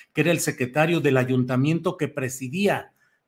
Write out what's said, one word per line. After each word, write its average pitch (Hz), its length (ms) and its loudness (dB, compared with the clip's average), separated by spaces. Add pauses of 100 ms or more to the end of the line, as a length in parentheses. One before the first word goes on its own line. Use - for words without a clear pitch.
(120)
que - 80 -2
era 156 100 2
el 156 100 2
secretario 151 600 0
del 135 160 2
ayuntamiento 131 800 0
que 147 100 -4
presidía 131 840 -4 (360)